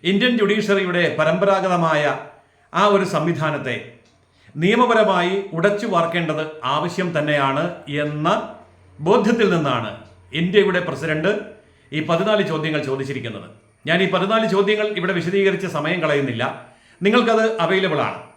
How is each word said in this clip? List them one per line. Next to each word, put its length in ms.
ഇന്ത്യൻ 340
ജുഡീഷ്യറിയുടെ 640
പരമ്പരാഗതമായ 920
ആ 140
ഒരു 180
സംവിധാനത്തെ 680
നിയമപരമായി 760
ഉടച്ചു 340
വാർക്കേണ്ടത് 560
ആവശ്യം 460
തന്നെയാണ് 520
എന്ന 260
ബോധ്യത്തിൽ 500
നിന്നാണ് 400
ഇന്ത്യയുടെ 540
പ്രസിഡന്റ് 440
ഈ 140
പതിനാല് 420
ചോദ്യങ്ങൾ 380
ചോദിച്ചിരിക്കുന്നത്. 640
ഞാൻ 160
ഈ 80
പതിനാല് 400
ചോദ്യങ്ങൾ 380
ഇവിടെ 160
വിശദീകരിച്ച് 540
സമയം 340
കളയുന്നില്ല, 420
നിങ്ങൾക്കത് 440
അവൈലബിൾ 420
ആണ്. 180